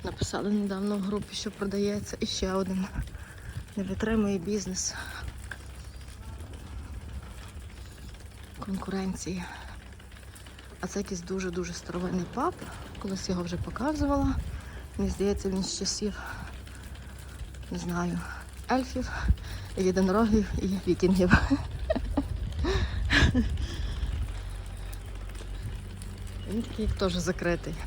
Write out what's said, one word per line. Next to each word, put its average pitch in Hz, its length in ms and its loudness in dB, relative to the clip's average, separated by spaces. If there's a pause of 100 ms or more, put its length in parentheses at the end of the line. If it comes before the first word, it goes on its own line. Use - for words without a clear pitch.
Написали 185 460 0
недавно 202 460 2
в 202 40 2
групі, 202 340 -2
що - 160 -4
продається. 202 720 0
І 220 60 2
ще 190 260 2
один. 190 340 2 (880)
Не 202 80 0
витримує 202 540 4
бізнес 185 560 -2 (3750)
конкуренції. 190 800 -2 (1400)
А 185 60 -4
це - 120 -4
якийсь 190 220 -2
дуже-дуже 180 540 -2
старовинний 180 500 0 (100)
паб. 320 200 2 (440)
Колись 190 300 -4
його 180 140 2
вже 175 140 -2
показувала. 277 800 2 (640)
Мені 196 120 2
здається, 196 380 2
він 190 140 2
з - 160 -2
часів, 196 400 -2 (1500)
не 180 80 -2
знаю, 175 400 0 (520)
ельфів, 254 400 2 (680)
єдинорогів 190 680 6 (160)
і - 40 2 (240)
вікінгів. 185 400 8 (4000)
Він 220 120 0
такий, 220 220 -2
як 196 100 4
теж 185 200 4
закритий. 170 600 2 (120)